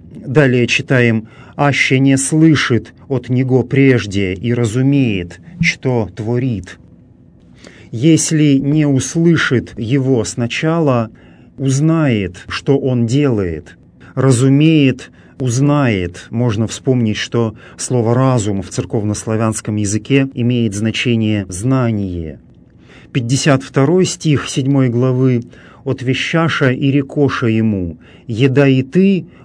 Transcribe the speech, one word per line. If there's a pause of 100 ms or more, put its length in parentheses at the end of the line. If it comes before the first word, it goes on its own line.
(140)
Далее
читаем: (280)
«Аще
не
слышит (140)
от
него
прежде
и
разумеет, (200)
что
творит». (1120)
Если
не
услышит
его
сначала, (480)
узнает, (120)
что
он
делает. (380)
Разумеет, (300)
узнает.
Можно
вспомнить,
что (200)
слово
«разум»
в
церковнославянском
языке
имеет
значение
«знание». (720)
Пятьдесят
второй
стих
седьмой
главы. (420)
«Отвещаша
и
рекоша
ему: (260)
еда
и
ты (180)